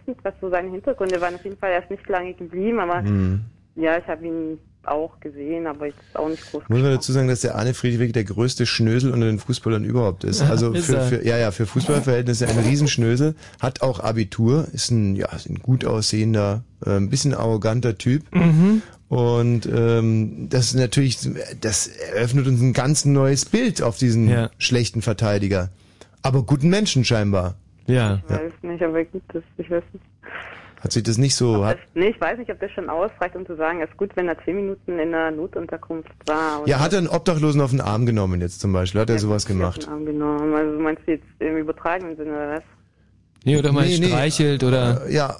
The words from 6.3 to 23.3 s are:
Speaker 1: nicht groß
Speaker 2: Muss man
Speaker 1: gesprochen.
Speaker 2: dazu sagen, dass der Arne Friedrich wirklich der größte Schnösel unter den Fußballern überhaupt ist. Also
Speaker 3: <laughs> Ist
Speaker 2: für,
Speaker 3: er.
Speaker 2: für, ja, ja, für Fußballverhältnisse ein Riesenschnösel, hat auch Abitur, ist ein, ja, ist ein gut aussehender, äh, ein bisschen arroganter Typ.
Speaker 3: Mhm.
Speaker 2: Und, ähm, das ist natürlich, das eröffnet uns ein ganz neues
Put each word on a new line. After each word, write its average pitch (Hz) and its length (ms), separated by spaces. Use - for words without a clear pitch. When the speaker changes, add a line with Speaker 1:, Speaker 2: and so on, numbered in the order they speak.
Speaker 1:
nicht 160 160
groß 147 160
Speaker 2:
Muss - 60
man 110 100
Speaker 1:
gesprochen. 139 160
Speaker 2:
dazu 131 180
sagen, 131 160
dass 123 140
der 117 140
Arne 117 180
Friedrich 120 240
wirklich 117 160
der 110 100
größte 117 400
Schnösel 120 480
unter 117 140
den 110 120
Fußballern 110 460
überhaupt 107 400
ist. 98 180
Also 139 300
Speaker 3:
<laughs> - 20
Ist 175 120
Speaker 2:
für, 135 100
Speaker 3:
er. 131 60
Speaker 2:
für, 127 240
ja, 117 100
ja, 117 140
für 107 160
Fußballverhältnisse 123 840
ein 113 100
Riesenschnösel, 127 760
hat - 220
auch 127 180
Abitur, 113 720
ist - 180
ein, 101 260
ja, 98 100
ist - 140
ein 92 80
gut 127 260
aussehender, 107 800
äh, 101 100
ein 98 140
bisschen 135 240
arroganter 113 640
Typ. 131 240
Speaker 3:
Mhm. 180 460
Speaker 2:
Und, 120 580
ähm, 113 840
das 123 160
ist - 80
natürlich, 127 440
das 110 240
eröffnet 120 600
uns 123 140
ein 123 140
ganz 139 320
neues 135 400